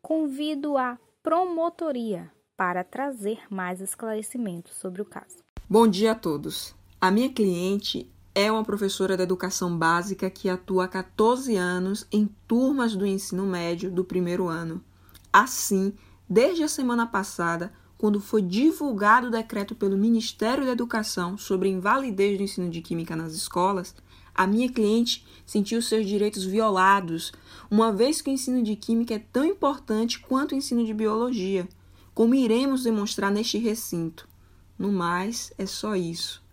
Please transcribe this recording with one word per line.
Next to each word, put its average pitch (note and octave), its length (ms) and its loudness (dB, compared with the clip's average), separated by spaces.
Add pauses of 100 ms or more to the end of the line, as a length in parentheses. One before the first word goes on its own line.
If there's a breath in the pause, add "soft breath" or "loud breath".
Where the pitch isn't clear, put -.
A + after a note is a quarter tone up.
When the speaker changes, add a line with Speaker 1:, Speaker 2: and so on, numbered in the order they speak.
Speaker 1:
convido D4 760 -2
a B3 200 -2 (240)
promotoria D#4+ 1080 -2 (260)
para F3+ 280 -2
trazer A3+ 540 -6 (100)
mais F#3 320 -6
esclarecimentos G#3+ 960 -8
sobre F#3 240 -10
o G#3 40 -6
caso. - 380 -18 (260)
Speaker 2:
Bom A3+ 160 8
dia A3 280 4
a - 20 0
todos. D#3 580 -6 (280)
A F#3 100 4
minha A#3 160 4
cliente G3 800 -2 (240)
é G3+ 160 4
uma A3 140 0
professora G3 540 -2
da F#3 60 2
educação F3+ 540 -2
básica F3 520 0
que - 180 -6
atua F#3 380 0
há - 20 -10
quatorze A3 680 0
anos F3+ 520 -2
em G#3 200 2 (180)
turmas B3 480 2
do F#3+ 100 0
ensino G3 400 -2
médio F3 460 -4
do F3+ 140 -2
primeiro F3+ 420 -2
ano. E3 340 -6 (520 soft breath)
Assim, G3+ 600 4 (360 soft breath)
desde D4+ 340 4
a D4+ 60 0
semana A#3+ 360 0
passada, F3 680 -4 (240 soft breath)
quando G#3 240 2
foi G#3+ 200 0
divulgado A#3 840 2
o A3+ 40 -4
decreto A3 440 -4
pelo G3 220 0
Ministério A#3 680 2
da B3+ 60 0
Educação A3 680 -2
sobre F#3+ 300 0
a F#3+ 60 2
invalidez G3+ 640 2
do G3 80 -2
ensino F3+ 240 -4
de E3 120 -6
química E3 360 -6
nas D#3+ 160 -6
escolas, F#3 600 -2 (400 soft breath)
a F#3+ 140 2
minha A#3+ 240 2
cliente A3+ 540 0 (200 loud breath)
sentiu G#3+ 360 0
seus A3 260 0
direitos G#3 380 0
violados, F#3+ 880 2 (360 loud breath)
uma A3 220 4
vez A#3+ 300 2
que - 80 -4
o C4+ 40 0
ensino B3+ 300 0
de G#3 140 -2
química A3+ 380 -2
é G#3+ 40 -6
tão B3+ 240 0
importante C4+ 760 0
quanto C4+ 320 0
o - 20 -2
ensino A#3+ 300 0
de A3 80 -4
biologia, G#3+ 720 0 (460 soft breath)
como A#3 200 4
iremos C4 500 2
demonstrar G#3 460 0
neste G#3+ 280 0
recinto. G3 680 -4 (540 soft breath)
No F#3+ 100 -2
mais, F#3 680 -2
é G3 80 -4
só G#3+ 320 -4
isso. E3+ 440 -6 (120)